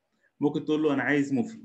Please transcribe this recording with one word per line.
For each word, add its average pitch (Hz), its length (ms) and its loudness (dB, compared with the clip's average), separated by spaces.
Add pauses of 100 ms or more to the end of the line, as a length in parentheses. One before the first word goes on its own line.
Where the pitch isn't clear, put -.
(400)
ممكن 147 240 0
تقول 156 180 0
له 147 120 2
أنا 127 80 0
عايز 139 300 2
موفي. 123 320 -4